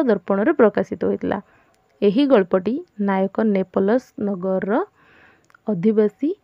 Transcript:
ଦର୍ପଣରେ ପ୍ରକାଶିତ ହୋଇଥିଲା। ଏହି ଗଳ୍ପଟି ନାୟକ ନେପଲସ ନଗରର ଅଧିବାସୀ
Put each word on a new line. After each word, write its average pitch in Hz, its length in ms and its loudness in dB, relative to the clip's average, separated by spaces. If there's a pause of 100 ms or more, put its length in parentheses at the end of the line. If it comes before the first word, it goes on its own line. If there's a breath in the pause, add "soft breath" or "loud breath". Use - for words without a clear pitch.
ଦର୍ପଣରେ 240 500 0
ପ୍ରକାଶିତ 202 520 0
ହୋଇଥିଲା। 190 320 -2 (640 soft breath)
ଏହି 208 240 2
ଗଳ୍ପଟି 196 480 2 (280)
ନାୟକ 190 340 -2 (120)
ନେପଲସ 196 560 0 (160)
ନଗରର 190 540 -4 (960 soft breath)
ଅଧିବାସୀ 214 600 0 (140)